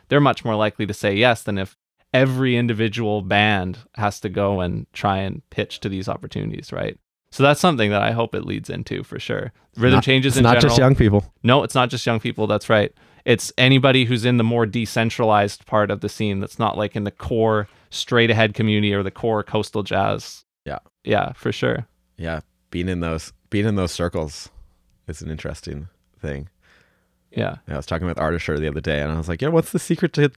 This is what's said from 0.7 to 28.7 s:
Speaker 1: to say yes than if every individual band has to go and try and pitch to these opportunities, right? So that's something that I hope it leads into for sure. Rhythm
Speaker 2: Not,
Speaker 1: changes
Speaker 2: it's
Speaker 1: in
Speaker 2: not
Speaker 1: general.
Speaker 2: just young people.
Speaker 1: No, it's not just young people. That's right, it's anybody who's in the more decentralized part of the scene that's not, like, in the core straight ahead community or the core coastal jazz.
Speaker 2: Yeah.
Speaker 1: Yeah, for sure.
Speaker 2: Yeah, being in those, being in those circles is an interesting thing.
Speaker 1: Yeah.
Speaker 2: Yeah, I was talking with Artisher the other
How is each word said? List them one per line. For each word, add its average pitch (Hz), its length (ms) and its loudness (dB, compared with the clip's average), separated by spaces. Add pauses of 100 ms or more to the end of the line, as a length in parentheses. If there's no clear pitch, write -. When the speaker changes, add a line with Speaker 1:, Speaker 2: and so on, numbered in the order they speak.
Speaker 1:
to 98 80 -4
say 101 220 -2
yes 117 260 4
than 101 160 -4
if 95 180 -8 (380)
every 131 420 2
individual 110 680 0
band 101 560 2 (180)
has 104 240 -4
to 107 80 -4
go 98 320 0
and 95 320 -4
try 98 260 -2
and 98 320 -6
pitch - 300 -6
to 113 80 -4
these 95 200 -6
opportunities, - 640 -8
right? - 240 -6 (340)
So - 120 -4
that's 143 180 4
something 120 300 2
that 101 120 0
I 110 100 2
hope 113 220 -2
it 95 120 -6
leads 104 240 -8
into - 320 -8
for - 160 -12
sure. 98 340 -6 (240)
Rhythm 127 200 6
Speaker 2:
Not, 123 80 2
Speaker 1:
changes 131 300 4
Speaker 2:
it's 131 40 2
Speaker 1:
in 127 60 6
Speaker 2:
not 117 100 8
Speaker 1:
general. 120 160 6
Speaker 2:
just 120 80 4
young 131 160 6
people. 104 300 4 (180)
Speaker 1:
No, 123 200 4
it's - 120 -4
not 123 160 2
just 123 160 -6
young 113 140 0
people. 113 260 -4
That's 104 240 -2
right, 107 200 4 (380)
it's - 300 2
anybody 131 480 4
who's 117 180 0
in 123 140 2
the 120 40 2
more 117 220 2
decentralized 110 1000 0
part 104 240 0
of 98 100 -4
the 104 80 -4
scene 101 320 -4
that's - 180 -10
not, 110 200 -2
like, 107 180 -4
in 104 80 -4
the 101 60 -6
core 110 580 0 (220)
straight 117 400 0
ahead 110 240 2
community 104 400 2
or 101 80 0
the 95 80 -4
core 110 320 -2
coastal 107 400 -4
jazz. 101 640 -4 (180)
Speaker 2:
Yeah. 69 140 -10 (260)
Speaker 1:
Yeah, 101 280 0
for - 200 -6
sure. 117 340 -4 (300)
Speaker 2:
Yeah, 80 240 -6 (300)
being 90 180 -4
in 90 120 -4
those, 80 340 -6 (160)
being 104 160 0
in 107 100 0
those 92 160 -2
circles 85 560 -6 (580)
is 78 140 -12
an 78 100 -10
interesting 76 580 -10 (300)
thing. 73 300 -10 (840)
Speaker 1:
Yeah. - 260 -4 (120)
Speaker 2:
Yeah, 78 60 -8
I - 20 -4
was 69 80 -8
talking 85 220 -4
with 85 100 -4
Artisher 80 420 -2
the 76 80 -2
other 73 140 -4